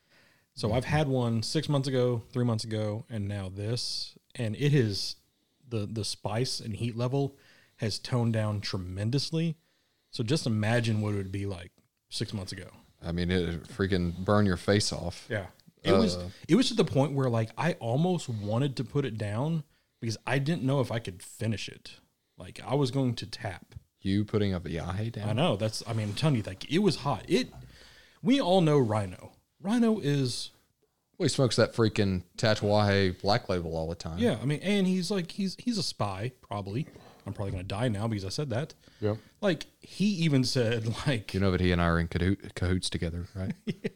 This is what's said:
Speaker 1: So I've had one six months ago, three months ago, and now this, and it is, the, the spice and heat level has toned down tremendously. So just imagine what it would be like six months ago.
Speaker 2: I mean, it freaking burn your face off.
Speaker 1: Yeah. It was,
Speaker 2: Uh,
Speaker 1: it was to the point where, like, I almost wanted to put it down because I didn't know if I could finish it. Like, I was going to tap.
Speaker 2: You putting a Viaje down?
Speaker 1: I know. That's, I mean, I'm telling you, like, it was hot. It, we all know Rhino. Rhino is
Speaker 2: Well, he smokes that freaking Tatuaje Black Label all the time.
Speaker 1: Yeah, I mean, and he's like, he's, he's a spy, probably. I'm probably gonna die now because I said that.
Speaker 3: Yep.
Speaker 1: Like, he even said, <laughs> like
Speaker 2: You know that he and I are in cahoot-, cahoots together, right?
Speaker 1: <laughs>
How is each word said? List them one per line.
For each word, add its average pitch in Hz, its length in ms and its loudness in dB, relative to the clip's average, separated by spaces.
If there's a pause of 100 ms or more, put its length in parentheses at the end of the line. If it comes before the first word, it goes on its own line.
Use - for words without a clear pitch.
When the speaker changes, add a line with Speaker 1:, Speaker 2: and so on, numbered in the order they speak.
(540)
Speaker 1:
So 107 200 -2
I've 127 120 0
had 147 220 2
one 120 360 2
six - 260 -2
months 139 180 2
ago, 123 440 2
three 123 120 0
months 113 200 0
ago, 107 460 -4
and 104 180 -4
now 101 220 -4
this, 104 680 -6 (200)
and 110 200 -4
it 143 180 2
is, 110 420 2 (520)
the, 110 180 -4
the 107 180 -4
spice 120 560 -4
and 110 160 -8
heat 113 220 -4
level 135 400 0 (400)
has 107 200 -2
toned 117 360 0
down 107 280 0
tremendously. 113 960 -2 (560)
So 120 120 -4
just 135 220 0
imagine 110 560 2
what 104 120 -2
it 101 40 -2
would 95 140 -6
be 98 140 -4
like 92 260 -8 (380)
six - 240 -6
months 92 180 -6
ago. 95 160 -12 (360)
Speaker 2:
I 85 100 -4
mean, 87 180 2
it 85 320 0
freaking 90 500 0 (120)
burn 104 200 6
your 92 120 2
face 101 340 2
off. 87 380 -8
Speaker 1:
Yeah. 98 180 -6 (360)
It - 100 4
was, 90 240 4
Speaker 2:
Uh, 90 120 -8 (200)
Speaker 1:
it 160 60 6
was 254 120 4
to 247 80 -2
the 226 100 4
point 135 280 2
where, 135 160 0
like, 113 280 0
I 170 160 0
almost 160 560 0
wanted 113 460 -2
to 135 80 -4
put 135 220 -2
it 110 120 -6
down 127 460 -2 (380)
because 113 160 -4 (100)
I 127 100 2
didn't 139 260 0
know 135 180 2
if 113 100 -2
I 117 80 -2
could 92 240 -10
finish - 460 -4
it. - 240 -18 (440)
Like, 90 260 -16
I 117 120 -2
was 139 160 2
going 127 240 0
to - 100 -10
tap. - 480 -12 (280)
Speaker 2:
You 101 240 2
putting 101 280 0
a 90 60 -2
Viaje 87 540 -4
down? 104 160 -4
Speaker 1:
I 107 40 0
know. 135 220 2
That's, 107 320 -2
I 117 60 -4
mean, 107 160 -2
I'm 101 60 -4
telling 151 200 2
you, 104 80 0
like, - 280 -12
it 165 80 2
was 196 180 2
hot. 117 320 -4
It, 247 200 2 (720)
we 254 200 4
all 185 200 4
know 151 160 6
Rhino. 107 540 0 (320)
Rhino 220 360 2
is 139 500 0 (680)
Speaker 2:
Well, - 80 2
he 131 40 4
smokes 127 260 2
that 113 200 4
freaking 101 480 2 (120)
Tatuaje 101 840 4
Black 104 260 2
Label 82 300 -2
all 80 100 -2
the 85 80 -4
time. - 220 -8
Speaker 1:
Yeah, 208 240 2
I 117 40 -2
mean, 147 180 0
and 196 240 2
he's 185 240 0
like, 180 200 -2
he's, 190 280 -4
he's 240 180 -2
a 156 60 0
spy, 104 480 -4 (100)
probably. 101 460 -6 (400)
I'm 101 60 -6
probably 98 180 -6
gonna 95 120 -6
die 104 240 -2
now 107 200 0
because 101 180 -4
I 92 40 -8
said 147 200 -4
that. 120 240 -4 (280)
Speaker 3:
Yep. 107 160 2 (220)
Speaker 1:
Like, 190 280 0 (120)
he - 260 -2
even 165 380 4
said, 117 480 0 (100)
<laughs> - 60 -8
like 113 280 0
Speaker 2:
You 95 40 2
know 98 120 4
that 90 100 4
he 90 100 6
and 87 80 4
I 87 60 4
are 85 140 4
in 85 80 2
cahoot-, 90 480 0
cahoots 90 340 0
together, 85 460 -4
right? 95 180 -4 (140)
Speaker 1:
<laughs> - 280 -6